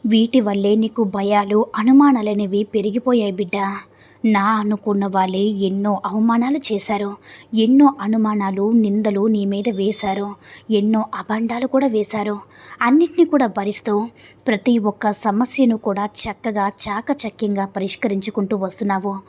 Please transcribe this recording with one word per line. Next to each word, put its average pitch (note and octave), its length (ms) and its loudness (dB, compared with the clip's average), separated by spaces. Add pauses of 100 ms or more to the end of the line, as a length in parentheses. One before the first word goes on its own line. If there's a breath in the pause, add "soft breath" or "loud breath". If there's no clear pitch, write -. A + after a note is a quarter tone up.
(120)
వీటి A3+ 360 4
వల్లే G3+ 240 0 (120)
నీకు A3 200 -2 (140)
భయాలు, G3+ 420 2 (220)
అనుమానాలనేవి G#3+ 800 4 (120)
పెరిగిపోయాయి G#3+ 680 0
బిడ్డ. G3 160 -4 (760 soft breath)
నా G3 100 2 (160)
అనుకున్న G#3 440 -2 (100)
వాళ్ళే F#3+ 280 0 (240)
ఎన్నో G3 240 -2 (180)
అవమానాలు A#3 600 0
చేశారు, G3+ 420 -4 (540 loud breath)
ఎన్నో C4+ 240 6 (160)
అనుమానాలు, G#3 600 -2 (200)
నిందలు G3+ 360 0 (140)
నీ G3+ 80 0 (100)
మీద G3+ 160 -2 (120)
వేశారు, G3+ 480 -4 (500 loud breath)
ఎన్నో G#3+ 220 2 (200)
అభండాలు A3+ 540 -4
కూడా C#4 200 2
వేశారు. G#3 400 -2 (520 loud breath)
అన్నిటినీ E4 460 4
కూడా C4+ 140 2 (120)
భరిస్తూ G#3 360 -4 (540 loud breath)
ప్రతి A#3 260 2 (160)
ఒక్క G#3 220 -2 (120)
సమస్యను A3+ 600 0
కూడా G3+ 220 -2 (160)
చక్కగా, G#3 420 -4 (200)
చాకచక్యంగా G#3+ 840 -4 (100)
పరిష్కరించుకుంటూ G3 880 -4
వస్తున్నావు. G3 480 -4 (160)